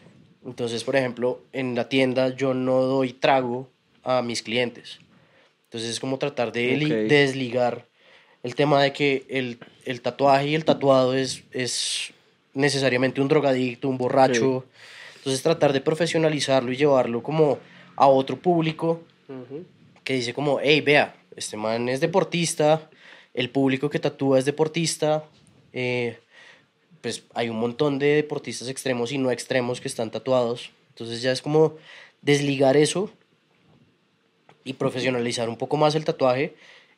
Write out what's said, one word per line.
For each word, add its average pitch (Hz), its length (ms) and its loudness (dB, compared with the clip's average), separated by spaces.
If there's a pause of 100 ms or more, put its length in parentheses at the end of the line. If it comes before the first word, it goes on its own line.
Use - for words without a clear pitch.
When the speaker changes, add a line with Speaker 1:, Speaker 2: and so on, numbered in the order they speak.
(440)
Speaker 1:
Entonces, 117 400 -8
por 131 120 0
ejemplo, 123 440 -2 (120)
en 131 220 -4
la 117 140 -2
tienda 131 400 2
yo 131 260 -2
no 131 280 0
doy 131 300 0
trago 131 560 0 (360)
a 127 180 0
mis 117 200 -6
clientes. 120 560 -6 (680)
Entonces 117 260 -10
es 113 100 -8
como 135 180 -4
tratar 123 340 -4
de 120 240 0
li-, 147 100 -2
Speaker 2:
Ok. 151 40 0
Speaker 1:
de 110 180 0
desligar 127 760 2 (580)
el 123 120 -8
tema 143 280 4
de 139 100 2
que 139 360 -2
el, 127 300 -6 (260)
el 123 180 -8
tatuaje 139 460 2
y 151 60 -2
el 160 100 -2
tatuado 135 500 4
es, 131 360 -4
es - 600 -6 (420)
necesariamente 135 680 0
un 139 80 0
drogadicto, 135 600 0
un 131 100 -2
borracho. 131 680 2
Speaker 2:
Sí. - 540 -20
Speaker 1:
Entonces 135 240 -4
tratar 160 300 2
de 135 80 0
profesionalizarlo 156 880 0
y 127 60 -4
llevarlo 123 480 2
como 151 340 2 (380)
a 135 100 6
otro 135 300 4
público 170 640 0 (280)
Speaker 3:
Ujú. 131 360 -14 (400)
Speaker 1:
que 131 100 -2
dice 123 180 -4
como, 143 300 -2
"Hey, 143 200 4
vea, 139 340 4 (180)
este - 220 -12
man 113 320 -2
es 131 120 -2
deportista, 160 880 0 (460)
el 123 160 -4
público 135 400 0
que 160 80 -2
tatúa 135 400 0
es 131 60 0
deportista, 156 800 -2 (480)
eh, 123 460 -4 (840)
pues 113 240 -10 (100)
hay 117 140 -4
un 113 100 -6
montón 127 400 -2
de 143 160 2
deportistas 143 540 -4
extremos 123 420 -4
y 143 80 -4
no 131 140 0
extremos 123 480 -4
que - 80 -8
están 113 240 -6
tatuados". 123 580 -2 (200)
Entonces 117 300 -10
ya 127 120 0
es 127 100 -6
como 156 320 2 (480)
desligar 139 540 2
eso 160 340 2 (1500)
y 131 100 -8
profesionalizar 123 720 -2
un 117 80 -6
poco - 200 -4
más 147 180 4
el 156 100 -4
tatuaje, 135 500 0 (440)